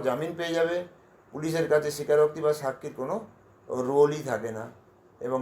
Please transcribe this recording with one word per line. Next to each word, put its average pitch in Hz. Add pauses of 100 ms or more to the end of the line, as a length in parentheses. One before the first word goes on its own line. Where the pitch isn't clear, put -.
জামিন 139
পেয়ে 170
যাবে। 165 (560)
পুলিশের 160
কাছে 151
স্বীকারোক্তি 151
বা 151
সাক্ষীর 139
কোনো 139 (760)
রোলই 147
থাকে 113
না, 110 (640)
এবং 131